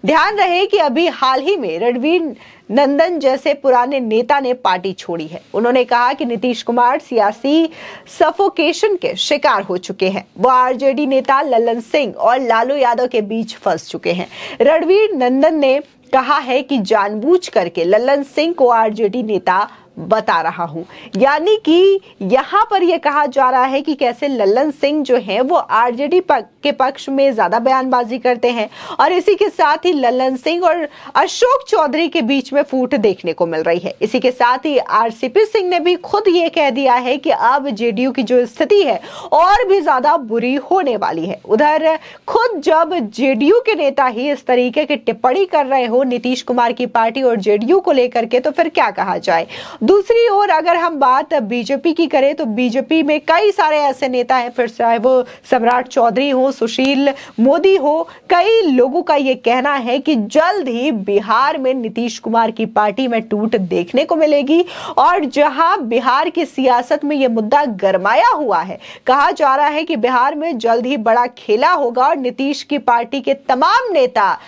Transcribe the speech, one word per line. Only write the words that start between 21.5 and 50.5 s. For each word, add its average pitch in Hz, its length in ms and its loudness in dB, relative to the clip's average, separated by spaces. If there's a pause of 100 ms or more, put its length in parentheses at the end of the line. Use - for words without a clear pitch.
कि 381 440 2 (220)
यहां 262 480 0
पर 392 120 0
यह 349 140 2
कहा 294 300 0
जा 269 240 0
रहा 254 140 2
है 269 180 -2
कि 311 120 -4
कैसे 262 340 -2
ललन 240 420 0
सिंह 285 340 -2
जो 254 120 0
है, 208 240 -2
वो 277 160 0
आरजेडी 247 640 0
पक-, 277 420 -4
के 285 100 -2
पक्ष 262 360 -4
में 277 260 2
ज्यादा 226 240 0
बयानबाजी 254 600 0
करते 240 320 0
हैं 226 200 -4 (300)
और - 120 2
इसी 370 220 2
के 403 140 0
साथ 311 280 0
ही 359 160 0
ललन 262 440 0
सिंह 339 260 -2
और 330 260 0 (260)
अशोक 494 540 0
चौधरी 320 400 0
के 330 140 -2
बीच 262 300 -2
में 285 100 2
फूट 254 320 -2
देखने 196 380 0
को 170 140 -2
मिल 160 140 -4
रही 170 180 0
है। 180 240 -8
इसी 220 180 -2
के 247 100 0
साथ 247 280 0
ही 294 200 -2
आरसीपी 233 680 0
सिंह 415 240 -2
ने 349 120 0
भी 349 140 2
खुद 403 340 -4
ये 339 200 2
कह 294 220 0
दिया 254 240 0
है 254 220 -2
कि 285 140 -4
अब 269 380 0
जेडीयू 233 440 -2
की 269 100 -4
जो 247 240 2
स्थिति 403 360 2
है, 240 180 0 (320)
और 381 360 4
भी 381 120 2
ज्यादा 294 360 0
बुरी 240 380 -2
होने 285 420 0
वाली 170 300 -4
है। 190 220 -8
उधर 311 500 2 (300)
खुद 440 320 0
जब 320 500 0
जेडीयू 269 500 2
के 440 140 -2
नेता 285 300 0
ही 254 260 -2
इस 285 160 -6
तरीके 247 380 0
की 294 120 -2
टिप्पणी 247 500 -2
कर 294 200 0
रहे 262 180 0
हो 240 180 0
नीतीश 247 400 -2
कुमार 240 300 0
की 247 140 -4
पार्टी 233 360 -2
और 240 140 2
जेडीयू 214 440 2
को 370 120 0
लेकर 240 320 0
के, 240 160 0
तो 302 100 -2
फिर 330 180 0
क्या 254 220 0
कहा 185 280 -4
जाए। 165 280 -2 (380)
दूसरी 440 440 4
ओर 403 200 2
अगर 339 280 2